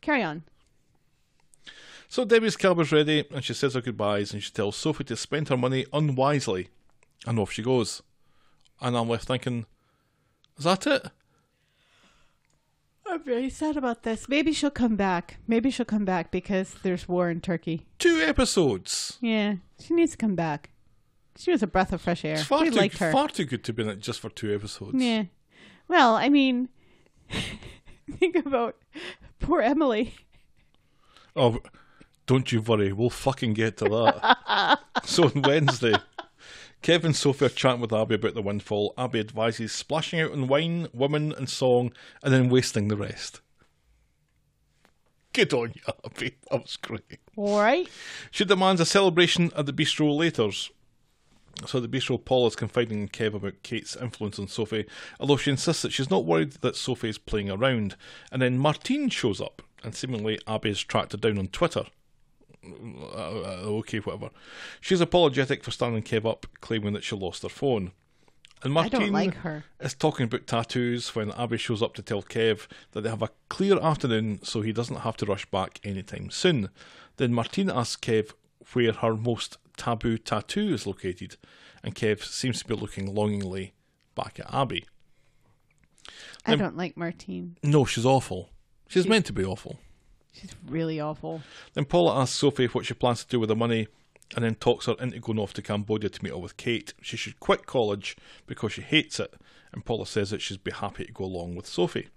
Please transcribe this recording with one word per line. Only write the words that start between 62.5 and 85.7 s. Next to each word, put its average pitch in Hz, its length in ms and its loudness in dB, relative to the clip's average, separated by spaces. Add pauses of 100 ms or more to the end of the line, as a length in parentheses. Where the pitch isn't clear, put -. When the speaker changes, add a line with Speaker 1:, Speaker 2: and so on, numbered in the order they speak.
Speaker 2:
Uh, 87 420 -16 (100)
uh, 92 480 -8
okay, 107 340 -4
whatever. - 320 -8 (500)
She's 185 200 2
apologetic 147 640 4
for - 80 -8
standing 117 300 -2
Kev 110 220 -2
up, 110 220 -4 (140)
claiming 104 320 -4
that 104 100 -6
she - 140 -6
lost 95 260 -8
her - 60 -8
phone. 110 420 -2 (720)
And 139 160 0
Speaker 1:
I 165 100 2
don't 220 220 0
Speaker 2:
Martine - 20 0
Speaker 1:
like 185 260 0
her. 151 260 -10 (160)
Speaker 2:
is - 140 -8
talking 147 320 0
about 117 200 -6
tattoos 120 720 -2
when 107 160 -4
Abby 117 260 -4
shows 110 240 -2
up 113 120 -2
to 107 80 -14
tell 101 200 -4
Kev 113 460 0 (240)
that - 80 -6
they 110 100 -4
have 110 120 -6
a 110 80 -2 (180)
clear 190 320 2
afternoon, 110 640 0
so - 160 -4
he 107 120 -2
doesn't 117 280 -4
have 113 160 -4
to - 100 -4
rush 95 200 -2
back 95 360 -4
anytime 95 480 -8
soon. 139 380 2 (480)
Then 120 180 0
Martine 151 340 -2
asks 117 320 -2
Kev 110 300 0 (440)
where 120 180 4
her 113 240 0
most 113 420 -4 (180)
taboo 117 400 -2
tattoo 190 560 -2
is 117 140 -4
located, 92 520 -8 (440)
and - 140 -10
Kev 107 260 0
seems - 380 -4
to - 80 -14
be 117 80 -2
looking 98 360 -8
longingly 98 600 -2 (400)
back - 240 -8
at - 160 -12
Abby. 113 300 -2 (1600)